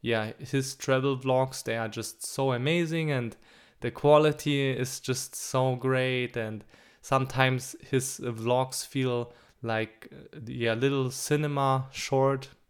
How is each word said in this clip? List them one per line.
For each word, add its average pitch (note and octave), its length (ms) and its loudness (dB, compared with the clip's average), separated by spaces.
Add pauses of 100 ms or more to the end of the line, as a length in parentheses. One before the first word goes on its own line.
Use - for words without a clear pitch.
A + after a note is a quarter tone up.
yeah, A2 380 -2
his C3+ 360 -4
travel C3+ 420 0
vlogs, C3 460 0
they A2+ 140 -2
are A2+ 120 -4
just - 360 -10
so C3+ 280 0
amazing D#3+ 580 0
and A#2+ 240 -2 (460)
the A#2+ 100 -2
quality D3 800 4
is B2+ 300 -4
just - 360 -6
so C3 400 0
great. B2+ 640 0
And A2 260 -6 (380)
sometimes C3 800 0
his - 420 -2
vlogs A#2+ 640 -2
feel B2 480 -2 (280)
like, A2 500 -4
uh, - 340 -20
yeah, A#2 280 -2
little C3 380 0
cinema C#3 800 0
short C3+ 580 0 (200)